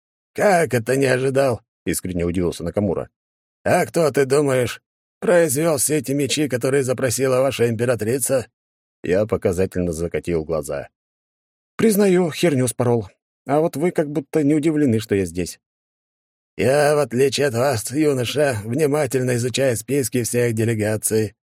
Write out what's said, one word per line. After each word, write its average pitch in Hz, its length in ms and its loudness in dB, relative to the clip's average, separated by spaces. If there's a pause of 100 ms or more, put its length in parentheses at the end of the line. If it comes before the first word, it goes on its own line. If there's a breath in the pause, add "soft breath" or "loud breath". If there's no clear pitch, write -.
(340)
«Как 170 380 2
это 123 240 0
не 139 80 2
ожидал?» — 131 560 0 (260)
искренне 87 380 -4
удивился 85 400 -2
Накамура. 85 460 -2 (540)
«А 156 200 2
кто, 151 260 0
ты 139 140 0
думаешь, 131 560 0 (400)
произвел 165 560 2
все 147 220 0
эти 135 140 -4
мечи, 143 360 0
которые 131 340 0
запросила 127 580 0
ваша 123 280 0
императрица?» 120 760 -2 (580)
Я 92 220 2
показательно 92 640 -2
закатил 82 520 -4
глаза. 73 440 -6 (880)
«Признаю, 190 540 4
херню 131 360 0
спорол. 120 420 0 (380)
А 143 140 2
вот 160 160 0
вы 165 140 0
как 160 200 -2
будто 151 320 -2
не 143 120 2
удивлены, 151 440 2
что 107 160 -4
я 98 100 2
здесь». 85 360 -8 (1000)
«Я, 147 380 2
в - 20 2
отличие 131 480 0
от 120 80 -2
вас, 120 380 0
юноша, 139 720 0
внимательно 131 720 0
изучаю 123 400 0
списки 123 480 -2
всех 120 300 0
делегаций. 107 800 0 (180)